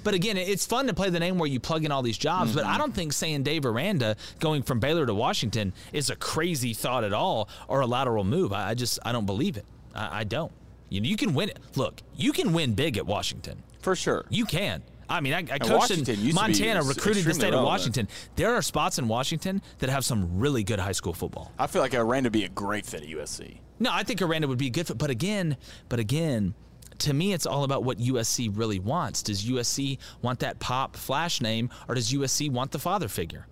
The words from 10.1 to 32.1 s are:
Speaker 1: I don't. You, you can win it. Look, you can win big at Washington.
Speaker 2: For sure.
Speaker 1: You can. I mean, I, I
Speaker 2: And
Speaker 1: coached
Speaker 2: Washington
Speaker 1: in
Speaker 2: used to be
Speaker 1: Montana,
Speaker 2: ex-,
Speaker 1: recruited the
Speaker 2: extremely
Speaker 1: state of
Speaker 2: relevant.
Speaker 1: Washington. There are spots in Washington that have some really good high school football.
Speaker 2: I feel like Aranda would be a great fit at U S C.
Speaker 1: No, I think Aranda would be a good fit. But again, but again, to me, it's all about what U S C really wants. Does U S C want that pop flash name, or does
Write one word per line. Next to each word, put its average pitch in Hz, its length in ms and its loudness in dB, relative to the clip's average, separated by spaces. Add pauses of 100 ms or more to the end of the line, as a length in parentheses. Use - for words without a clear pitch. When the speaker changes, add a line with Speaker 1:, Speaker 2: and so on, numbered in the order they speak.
Speaker 1:
I 113 40 -2
don't. 131 280 -4 (400)
You, 95 100 -2
you 180 140 0
can 202 180 2
win 190 160 0
it. - 100 -14 (160)
Look, - 260 -2 (140)
you 233 160 2
can 262 200 2
win 151 220 2
big 123 240 0
at 78 80 -4
Washington. - 560 -4 (180)
Speaker 2:
For 180 140 2
sure. 135 340 0
Speaker 1:
You 214 160 2
can. 147 380 -2 (260)
I 170 120 0
mean, 139 140 0
I, - 20 0
I 185 60 0
Speaker 2:
And 143 180 -4
Speaker 1:
coached - 120 4
Speaker 2:
Washington 165 460 4
Speaker 1:
in - 60 -2
Speaker 2:
used 156 120 4
to 202 100 4
be - 60 2
Speaker 1:
Montana, 208 280 4
Speaker 2:
ex-, 139 80 2
Speaker 1:
recruited - 160 0 (200)
the 160 60 4
Speaker 2:
extremely - 40 0
Speaker 1:
state - 120 2
of - 140 4
Speaker 2:
relevant. 123 80 4
Speaker 1:
Washington. 127 400 0 (260)
There 208 220 4
are 202 40 2
spots 160 380 0
in 127 80 0
Washington 156 560 0 (160)
that 131 100 -2
have 135 160 0
some 92 360 0
really 127 240 4
good 98 160 0
high 95 100 0
school 92 220 -2
football. - 480 -8
Speaker 2:
I 143 80 2
feel 180 120 0
like 131 140 2
Aranda 123 320 4
would 110 60 2
be 107 100 4
a 90 60 -4
great 101 380 -4
fit 80 160 -8
at 76 60 -14
U 78 140 -6
S 73 80 -8
C. - 300 -12 (180)
Speaker 1:
No, 226 140 0
I 190 100 0
think 202 180 -2
Aranda 160 280 2
would 127 100 0
be 139 80 0
a 123 40 -2
good 131 180 -2
fit. 117 100 -6
But 147 120 -2
again, 165 460 -2 (320)
but 117 120 -2
again, 117 540 2 (440)
to 147 160 0
me, 185 200 2
it's - 120 -2
all 143 160 0
about 135 220 0
what 117 160 -2
U 123 180 2
S 113 100 0
C 117 200 0
really 104 320 0
wants. 127 420 -2
Does 104 260 -2
U 127 120 0
S 117 80 -2
C 139 280 -2 (260)
want 123 180 -2
that 135 180 -4
pop 127 380 -2
flash 156 440 -2
name, 113 300 0 (160)
or 120 80 -2
does 120 180 0